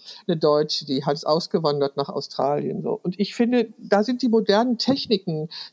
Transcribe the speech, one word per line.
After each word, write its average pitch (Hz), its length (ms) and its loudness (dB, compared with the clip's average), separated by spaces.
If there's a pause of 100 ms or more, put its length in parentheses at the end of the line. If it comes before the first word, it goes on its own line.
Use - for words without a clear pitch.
(260)
Eine 170 100 0
Deutsche, 156 480 2
die 135 220 -2
hat 170 100 0
es - 80 -12
ausgewandert 151 720 0
nach 139 140 -4
Australien, 143 720 -4
so. - 200 -4
Und 180 160 -4
ich 202 160 -2
finde, 240 440 2
da 202 260 2
sind 247 160 -4
die 262 80 0
modernen 220 480 2
Techniken, 185 720 -2 (240)